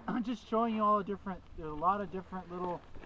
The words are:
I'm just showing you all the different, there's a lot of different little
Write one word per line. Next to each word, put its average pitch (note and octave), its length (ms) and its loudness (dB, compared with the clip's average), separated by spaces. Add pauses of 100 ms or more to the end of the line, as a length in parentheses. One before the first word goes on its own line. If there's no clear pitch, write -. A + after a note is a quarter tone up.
I'm B3 180 0
just A3+ 240 -4
showing A3+ 260 4
you G#3+ 80 2
all G#3 160 6
the G3+ 60 2
different, F#3+ 380 -4 (140)
there's D#3+ 140 -6
a D3+ 40 -6
lot E3+ 260 4
of G3 100 -2
different F3+ 400 -8
little F3 320 -4 (240)